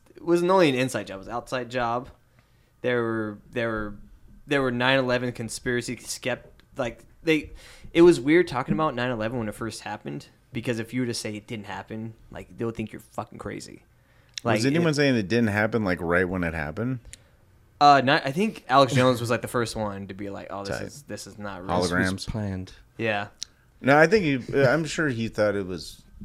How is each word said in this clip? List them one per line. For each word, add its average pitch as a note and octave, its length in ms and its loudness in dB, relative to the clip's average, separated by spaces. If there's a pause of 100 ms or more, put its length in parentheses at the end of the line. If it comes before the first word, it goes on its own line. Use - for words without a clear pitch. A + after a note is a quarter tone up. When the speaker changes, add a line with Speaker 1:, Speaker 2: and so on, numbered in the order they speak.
(160)
Speaker 1:
it - 80 -20
wasn't F3 260 2
only F#3 200 6
an B2+ 60 2
inside A#2+ 320 -2
job. F#2+ 80 -10
It G2 40 -10
was F#2+ 80 -16
an G#2 60 -10
outside A#2+ 360 -6
job. B2 380 -2 (760)
There B2 220 0
were, A2 340 -4 (140)
there A#2 180 -2
were, G#2+ 240 -6 (540)
there C#3+ 140 2
were B2+ 100 2
nine B2 280 2
eleven B2 340 0
conspiracy A#2+ 640 -6
skept-, - 500 -6 (300)
like, A#2+ 260 -6 (200)
they, D#3 280 0 (420)
it E3+ 100 8
was E3+ 160 10
weird E3 280 4
talking B2+ 260 -2
about D#3 220 -2
nine B2 160 -2
eleven A#2 280 -4
when G#2+ 100 -4
it G2+ 60 -8
first A2+ 260 -8
happened, C#3 460 -10 (260)
because A#2 260 -4
if A2+ 140 -8
you B2+ 80 -2
were A#2+ 60 -2
to A#2 60 -4
say G#2+ 220 -8
it G#2 120 -14
didn't G#2+ 180 -10
happen, A2 480 -10 (180)
like, F#2 260 -14
they'll A#2 140 -2
think A2+ 220 -8
you're - 80 -14
fucking - 380 -14
crazy. - 440 -12 (640)
Like, A2+ 120 2
Speaker 2:
Was A2+ 80 0
anyone D#3+ 260 2
Speaker 1:
it C#3 40 0
Speaker 2:
saying C#3 220 4
it G2+ 100 0
didn't A#2 220 4
happen, G#2+ 340 0
like, F2+ 160 0
right F2 300 2
when F#2 160 -2
it D#2+ 80 -2
happened? G2+ 460 -4 (840)
Speaker 1:
Uh, C#3+ 240 8
not, C#3+ 200 2
I C3+ 60 -4
think G3 380 -2
Alex C3 240 6
Jones B2+ 260 4
was, A#2 100 -2
like, A#2 120 0
the A2 80 -8
first A#2 260 -2
one G2+ 320 -6
to G2 60 -12
be G2+ 160 -10
like, G2 200 -10
"Oh, G2 140 -8
this G2 140 -6
Speaker 2:
Tight. G2+ 80 -8
Speaker 1:
is, - 240 -16
this G#2 180 -12
is G2+ 100 -20
not G2+ 280 -10
real." E2+ 60 -4 (100)
Speaker 2:
Holograms. F2+ 280 2
Speaker 3:
It F#2+ 40 -2
was - 120 -10
planned. F#2+ 460 -6 (260)
Speaker 1:
Yeah. G#2 300 -4 (540)
Speaker 2:
No, C#3 160 4
I D#3+ 100 8
think G#3 160 4
he, C#3 400 0
I'm D3 220 4
sure D3+ 240 -2
he A2+ 180 -2
thought G#2 280 0
it G2 120 -4
was, F2 340 -10 (240)